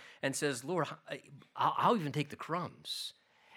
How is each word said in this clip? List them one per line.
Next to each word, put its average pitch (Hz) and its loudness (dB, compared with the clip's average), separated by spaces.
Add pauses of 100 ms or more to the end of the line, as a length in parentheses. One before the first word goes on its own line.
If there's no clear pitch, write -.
(220)
and 135 2
says, 131 0
"Lord, 156 2 (220)
I, 139 -8 (360)
I'll, 143 4
I'll 220 6
even 147 -2
take 147 0
the - -10
crumbs." - -6 (420)